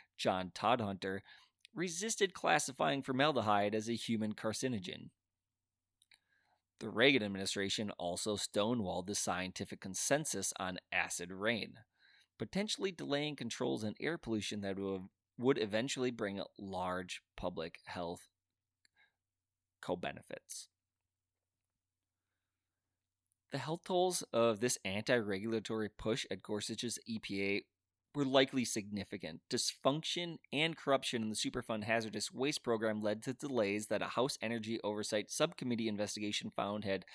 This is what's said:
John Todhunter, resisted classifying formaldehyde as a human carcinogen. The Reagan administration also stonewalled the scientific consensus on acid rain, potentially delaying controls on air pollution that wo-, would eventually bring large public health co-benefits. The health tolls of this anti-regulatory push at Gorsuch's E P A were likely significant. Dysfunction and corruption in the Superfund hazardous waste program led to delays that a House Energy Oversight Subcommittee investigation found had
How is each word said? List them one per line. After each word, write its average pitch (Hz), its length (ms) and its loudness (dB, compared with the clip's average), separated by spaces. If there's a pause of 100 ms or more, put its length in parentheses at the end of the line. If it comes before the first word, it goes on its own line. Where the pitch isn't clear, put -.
(180)
John 92 360 0
Todhunter, 101 680 2 (540)
resisted 190 600 0
classifying 151 680 2
formaldehyde 110 720 4
as 107 120 -2
a 120 60 0
human 110 400 0
carcinogen. 107 800 -4 (1700)
The 110 100 -6
Reagan 113 340 6
administration 98 680 -2
also 92 440 -2
stonewalled 101 720 0
the 101 80 -2
scientific 92 640 -2
consensus 98 800 0
on 92 200 -4 (120)
acid 87 400 -2
rain, 104 420 0 (640)
potentially 202 540 -2
delaying 147 460 -2
controls 123 460 -2
on 107 160 -2
air 165 180 -2
pollution 107 440 -2
that 98 180 -2
wo-, 98 300 -4 (280)
would 123 200 4
eventually 123 540 0
bring 101 300 -4 (160)
large 92 640 -4 (160)
public 87 480 -4
health 87 420 -6 (1500)
co-benefits. - 840 -6 (2750)
The 139 60 -2
health 147 260 -4
tolls 180 480 4
of 117 280 6
this 123 260 2
anti-regulatory 107 1040 0
push - 400 -2
at 95 140 -8
Gorsuch's 107 640 -4
E 113 120 -4
P 98 240 -2
A 98 200 2 (500)
were 143 120 0
likely 135 400 4
significant. 101 840 -4
Dysfunction 156 880 0 (160)
and 156 240 2
corruption 127 460 2
in 107 60 0
the 107 60 -4
Superfund 117 480 -2
hazardous 110 480 0
waste 139 320 -2
program 110 380 2
led 107 220 0
to 131 100 -2
delays 107 540 0
that 101 140 0
a 95 80 -2
House 127 320 0
Energy 113 420 -2
Oversight 107 480 0
Subcommittee 123 560 0
investigation 104 680 -2
found 104 300 -2
had 98 300 0